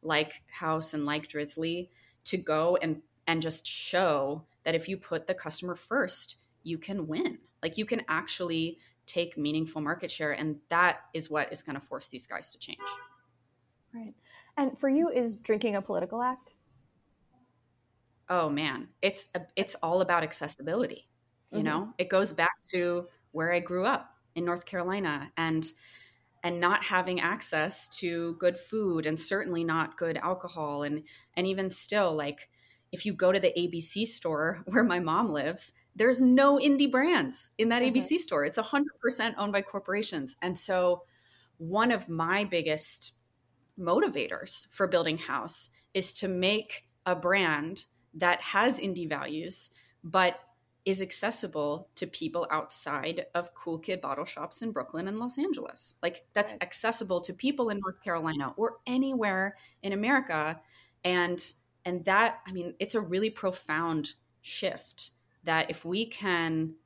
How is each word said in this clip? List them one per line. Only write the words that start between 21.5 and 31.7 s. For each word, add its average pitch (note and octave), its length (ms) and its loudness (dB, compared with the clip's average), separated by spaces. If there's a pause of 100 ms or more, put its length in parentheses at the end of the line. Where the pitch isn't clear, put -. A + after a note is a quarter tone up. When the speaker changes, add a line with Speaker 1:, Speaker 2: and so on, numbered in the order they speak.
Speaker 1:
You - 120 -2
Speaker 2:
Mm-hmm. - 20 0
Speaker 1:
know, F3 340 -2
it F#3 100 0
goes G3 240 4
back E3+ 200 2 (180)
to F3 380 0 (240)
where E3 200 0
I F3 80 4
grew F3+ 240 -2
up B3 300 -2 (220)
in E3+ 80 -2
North F3 220 -2
Carolina F3 680 -4
and, D#3+ 300 0 (760)
and F3 160 0
not F3 240 4
having F3+ 360 2
access F3 680 0 (120)
to E3+ 380 -2
good F3 200 4
food F3+ 480 0
and D#3 120 0
certainly F3 460 0
not D#3+ 340 0
good E3 200 0
alcohol. D#3+ 680 -4
And, D3 200 -4 (300)
and F#3 120 0
even F#3+ 240 0